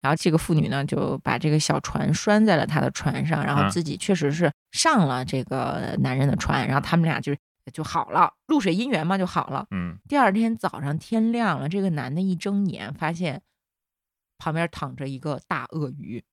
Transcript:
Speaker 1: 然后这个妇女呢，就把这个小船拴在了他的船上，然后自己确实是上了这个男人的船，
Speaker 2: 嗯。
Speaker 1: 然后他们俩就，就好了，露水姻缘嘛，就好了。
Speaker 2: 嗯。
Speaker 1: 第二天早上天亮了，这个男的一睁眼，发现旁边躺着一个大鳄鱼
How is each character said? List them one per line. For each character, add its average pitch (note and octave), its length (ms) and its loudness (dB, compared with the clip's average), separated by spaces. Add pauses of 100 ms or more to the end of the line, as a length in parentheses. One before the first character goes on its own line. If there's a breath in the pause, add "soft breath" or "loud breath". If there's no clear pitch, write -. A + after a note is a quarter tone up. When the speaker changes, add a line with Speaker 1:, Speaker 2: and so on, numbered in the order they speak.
Speaker 1:
然 C#3 120 2
后 E3 40 2
这 - 140 2
个 D#3 60 4
妇 - 160 2
女 D3+ 160 4
呢， C#3 160 -2
就 C#3+ 340 -2
把 B2 200 -2
这 D#3+ 100 0
个 D3+ 100 4
小 D3 220 0
船 D3 320 -2
拴 G#3 320 4
在 G3 120 6
了 A#2+ 100 2
他 D#3 140 0
的 C3 100 2
船 - 340 -2
上， D3+ 200 0
然 C#3+ 120 2
后 G2 140 4
自 F3 120 -2
己 D3 140 -4
确 - 180 0
实 D3+ 160 2
是 D#3 220 2 (200)
上 B3 360 4
了 B2+ 160 0
这 B2+ 200 -2
个 C3 560 -4
男 C3 180 2
人 C#3 100 4
的 - 80 2
船， - 300 0
Speaker 2:
嗯。 - 20 -2
Speaker 1:
然 C3 80 0
后 C#3+ 40 2
他 - 160 0
们 E3+ 80 4
俩 D#3+ 160 0
就， C#3+ 140 -2 (380)
就 D#3+ 100 -8
好 - 280 -4
了， D#3+ 220 4 (140)
露 D#4 140 2
水 F#3 120 2
姻 A3+ 160 0
缘 E3+ 160 0
嘛， F#3+ 140 0
就 F3+ 80 0
好 F3 220 -4
了。 - 240 -6
Speaker 2:
嗯。 F2 240 -6 (120)
Speaker 1:
第 C#4+ 80 0
二 A#3+ 140 6
天 A3+ 260 2
早 - 240 -6
上 C#3+ 160 -2
天 A3+ 360 0
亮 G#3+ 260 0
了， C#3+ 100 -4
这 G3 120 -2
个 F#3+ 100 2
男 C3+ 240 -4
的 E3+ 60 -2
一 F#3+ 160 0
睁 G3+ 300 -2
眼， C3 280 -6
发 D#3+ 180 -4
现 E3 300 -4 (960)
旁 D#3 160 -4
边 E3 160 0
躺 C3 240 -10
着 C3+ 140 -8
一 C3+ 100 -8
个 C#3+ 300 -6
大 C3+ 220 -4
鳄 D3 200 -4
鱼 A#2 320 -10 (100)